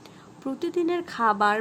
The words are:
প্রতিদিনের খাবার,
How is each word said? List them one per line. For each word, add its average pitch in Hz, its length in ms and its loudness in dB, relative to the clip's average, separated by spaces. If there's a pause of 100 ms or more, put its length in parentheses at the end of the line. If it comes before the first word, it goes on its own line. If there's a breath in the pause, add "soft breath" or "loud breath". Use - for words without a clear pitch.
(400 loud breath)
প্রতিদিনের 339 640 -2
খাবার, 214 580 2